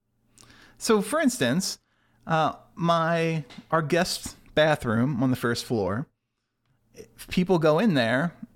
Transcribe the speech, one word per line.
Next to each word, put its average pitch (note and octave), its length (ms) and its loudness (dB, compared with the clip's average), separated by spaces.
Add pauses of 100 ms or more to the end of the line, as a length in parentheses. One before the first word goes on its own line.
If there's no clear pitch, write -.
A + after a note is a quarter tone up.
(760)
So, G#3+ 240 2
for C#4 180 -2
instance, F#3+ 600 0 (460)
uh, D#3+ 280 -2 (220)
my, E3 680 0 (280)
our E3 100 0
guest E3 560 -2 (180)
bathroom C#3 680 2
on C3 80 2
the B2 60 2
first A#2 300 -2
floor, G#2+ 420 -2 (880)
if - 320 -20
people F3+ 320 2
go D#3 200 4
in G3+ 160 2
there C3 380 0 (220)